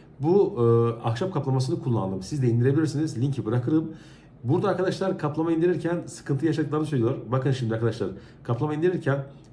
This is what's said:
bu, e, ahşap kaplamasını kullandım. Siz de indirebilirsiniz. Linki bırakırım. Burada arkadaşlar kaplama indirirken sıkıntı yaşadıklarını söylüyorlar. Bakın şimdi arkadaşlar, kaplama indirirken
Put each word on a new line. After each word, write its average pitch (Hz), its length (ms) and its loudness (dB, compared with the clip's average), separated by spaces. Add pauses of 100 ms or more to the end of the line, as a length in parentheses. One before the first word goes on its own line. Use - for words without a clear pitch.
(200)
bu, 165 380 4
e, 120 40 2 (460)
ahşap 185 260 -2
kaplamasını 131 480 -2
kullandım. 95 400 -2
Siz 147 200 -4
de 123 60 4
indirebilirsiniz. 139 720 2
Linki 135 260 -2
bırakırım. 151 460 0 (520)
Burada 180 240 2
arkadaşlar 180 500 0
kaplama 165 340 0
indirirken 165 540 0
sıkıntı 139 400 -4
yaşadıklarını 151 400 0
söylüyorlar. 135 320 0 (140)
Bakın 131 180 0
şimdi 120 240 0
arkadaşlar, 110 340 -2 (340)
kaplama 139 320 -2
indirirken 151 500 0 (280)